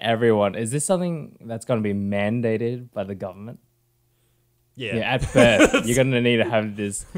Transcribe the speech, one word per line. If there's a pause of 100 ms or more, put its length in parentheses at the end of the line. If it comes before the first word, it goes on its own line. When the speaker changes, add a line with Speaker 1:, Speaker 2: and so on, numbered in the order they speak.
Speaker 1:
everyone.
Is
this
something
that's
gonna
be
mandated
by
the
government? (1120)
Speaker 2:
Yeah.
Speaker 1:
Yeah,
at
birth,
Speaker 2:
<laughs>
Speaker 1:
you're
gonna
need
to
have
this (140)